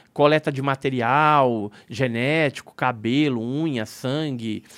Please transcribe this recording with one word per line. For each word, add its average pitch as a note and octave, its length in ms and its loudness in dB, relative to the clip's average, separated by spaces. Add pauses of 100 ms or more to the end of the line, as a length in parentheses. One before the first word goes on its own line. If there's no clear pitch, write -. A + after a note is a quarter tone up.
(120)
coleta D3 400 4
de C#3 100 -4
material C3+ 1080 2 (160)
genético, C3 840 -2
cabelo, B2 720 0
unha, C3 420 -4
sangue, B2+ 800 -6 (160)